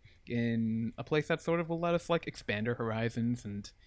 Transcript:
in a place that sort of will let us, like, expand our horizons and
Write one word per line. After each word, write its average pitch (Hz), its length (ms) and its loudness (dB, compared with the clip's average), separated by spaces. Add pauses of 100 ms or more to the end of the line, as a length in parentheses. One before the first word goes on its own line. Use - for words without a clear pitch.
(260)
in 113 720 0
a - 80 -6
place 151 240 0
that 160 140 0
sort 170 180 2
of 160 80 -2
will 165 100 -2
let 170 160 2
us, 170 140 0
like, 170 180 2
expand 107 400 -2
our 120 80 2
horizons 117 720 0
and 101 260 -8 (160)